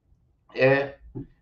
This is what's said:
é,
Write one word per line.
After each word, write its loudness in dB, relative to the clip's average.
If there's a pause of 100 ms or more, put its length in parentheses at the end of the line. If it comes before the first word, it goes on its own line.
(540)
é, 0 (420)